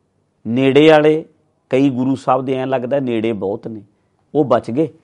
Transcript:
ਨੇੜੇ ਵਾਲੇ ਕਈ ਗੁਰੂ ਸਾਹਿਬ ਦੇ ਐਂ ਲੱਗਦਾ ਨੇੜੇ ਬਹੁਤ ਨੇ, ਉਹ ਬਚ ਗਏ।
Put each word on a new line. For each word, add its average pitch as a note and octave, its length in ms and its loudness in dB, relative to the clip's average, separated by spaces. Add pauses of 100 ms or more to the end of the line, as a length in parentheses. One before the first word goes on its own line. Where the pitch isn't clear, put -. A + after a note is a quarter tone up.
(460)
ਨੇੜੇ C3+ 440 4
ਵਾਲੇ D#3 340 4 (460)
ਕਈ C#3 200 2
ਗੁਰੂ B2+ 260 -2
ਸਾਹਿਬ C3 280 -2
ਦੇ C3 120 -4
ਐਂ C3 100 -6
ਲੱਗਦਾ C3 340 -4
ਨੇੜੇ A#2 320 -2
ਬਹੁਤ G2+ 360 -8
ਨੇ, A2 140 -14 (520)
ਉਹ D3 100 0
ਬਚ A#2 260 -2
ਗਏ। D3 180 -4 (160)